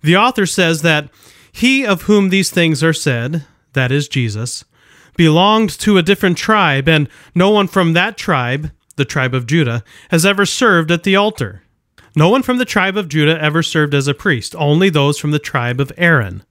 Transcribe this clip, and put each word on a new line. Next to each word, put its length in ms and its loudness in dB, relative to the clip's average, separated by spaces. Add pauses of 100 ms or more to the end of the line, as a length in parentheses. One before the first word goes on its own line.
The 140 4
author 300 2
says 360 -2
that 260 0 (440)
he 340 0
of 160 0
whom 260 2
these 220 0
things 320 0
are 100 2
said, 520 -4 (300)
that 160 -2
is 160 -2
Jesus, 600 -6 (500)
belonged 540 4
to 260 0
a 60 4
different 340 0
tribe, 500 0
and 220 2 (260)
no 140 2
one 180 2
from 280 0
that 240 0
tribe, 520 -4 (260)
the 100 -2
tribe 280 -4
of 120 -4
Judah, 360 0 (280)
has 160 2
ever 180 0
served 460 0
at 140 -2
the 120 2
altar. 460 -2 (520)
No 140 4
one 140 2
from 160 -2
the 80 -2
tribe 320 -2
of 100 -6
Judah 340 0
ever 200 0
served 320 -2
as 120 0
a 60 -2
priest, 460 -4
only 320 2
those 280 0
from 120 -4
the 80 -2
tribe 420 -4
of 160 -4
Aaron. 540 0